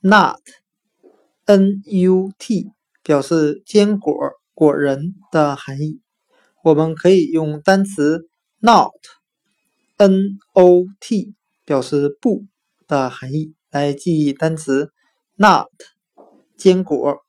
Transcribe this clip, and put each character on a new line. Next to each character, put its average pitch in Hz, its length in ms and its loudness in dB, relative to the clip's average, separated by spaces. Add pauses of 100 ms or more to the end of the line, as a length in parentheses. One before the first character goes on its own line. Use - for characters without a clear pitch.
nut，N - 1800 -2
U 185 520 0
T， - 340 -6 (300)
表 143 200 0
示 156 420 -2
坚 208 340 0
果、 156 160 -4 (380)
果 147 240 0
仁 143 380 -4 (180)
的 147 240 -2
含 135 240 -14
义。 156 220 -10 (640)
我 160 100 4
们 160 200 -2
可 160 140 -2
以 175 220 2
用 151 320 -4
单 196 200 2
词 165 460 -2 (300)
not，N - 1800 -2 (140)
O 180 320 4 (160)
T， 208 340 -6 (300)
表 139 160 -2
示 143 400 -4
不 - 240 -2 (420)
的 135 220 -2
含 131 240 -12
义， 156 220 -8 (160)
来 143 240 -4
记 160 240 -4
忆 143 160 -2
单 160 200 -4
词 139 380 -6 (460)
nut， 196 300 4 (880)
坚 185 260 2
果、 143 440 -6